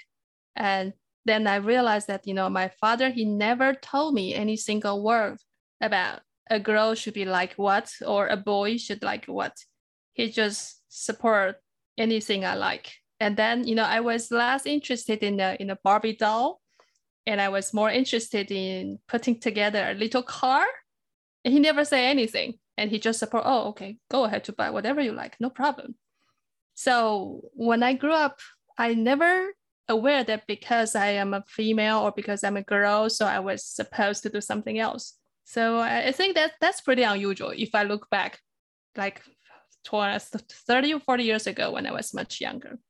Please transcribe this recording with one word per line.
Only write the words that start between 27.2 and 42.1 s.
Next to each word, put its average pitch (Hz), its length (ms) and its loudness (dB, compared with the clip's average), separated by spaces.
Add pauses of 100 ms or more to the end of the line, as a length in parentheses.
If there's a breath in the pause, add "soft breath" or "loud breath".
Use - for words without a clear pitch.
when 233 300 2
I 254 80 4
grew 277 220 2
up, 294 260 2 (360)
I 233 180 0
never 339 600 2 (320)
aware 240 380 2
that 214 240 -4
because 220 480 0
I 202 140 2 (120)
am 196 120 -2
a 196 120 -6
female 220 540 2
or 208 100 0
because 202 320 -4
I'm 202 140 -2
a 196 80 -6
girl, 208 460 2
so 220 160 0
I 196 120 0
was 190 260 -4
supposed - 600 -4
to 220 40 -6
do 208 120 -6
something 214 400 -6
else. - 400 -6 (240)
So 233 320 0
I, 233 320 0
I - 20 2
think 359 240 0
that 320 260 2
that's 349 200 2
pretty 254 240 2
unusual 202 520 -2
if 214 200 -2
I 208 80 4
look 208 260 -4
back, - 300 -2 (560)
like, 196 260 -6 (640 soft breath)
tw-, 208 360 -2 (460)
thirty 269 280 2
or 294 40 -2
forty 247 240 0
years 220 240 0
ago - 240 -2
when - 160 -4
I - 60 -4
was - 200 -8